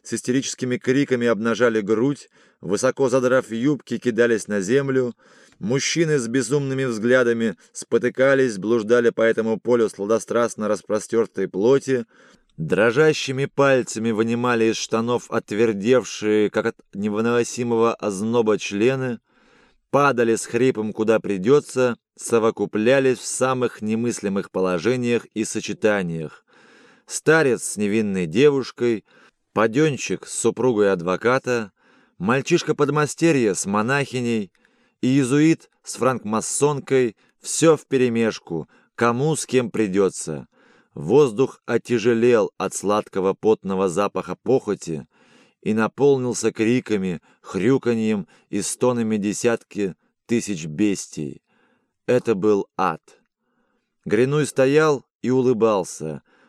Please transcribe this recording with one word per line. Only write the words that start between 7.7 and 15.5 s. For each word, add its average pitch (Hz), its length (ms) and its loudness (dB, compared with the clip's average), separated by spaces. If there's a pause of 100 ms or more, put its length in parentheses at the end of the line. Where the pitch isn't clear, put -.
спотыкались, 127 840 0
блуждали 113 520 2
по 110 120 -2
этому 113 380 0
полю 117 280 2
сладострастно 107 760 -2
распростёртой 104 800 -2
плоти, 120 580 0 (520)
дрожащими 127 880 0
пальцами 127 640 0
вынимали 117 540 0
из 113 120 2
штанов 117 540 -4
отвердевшие, 107 1200 0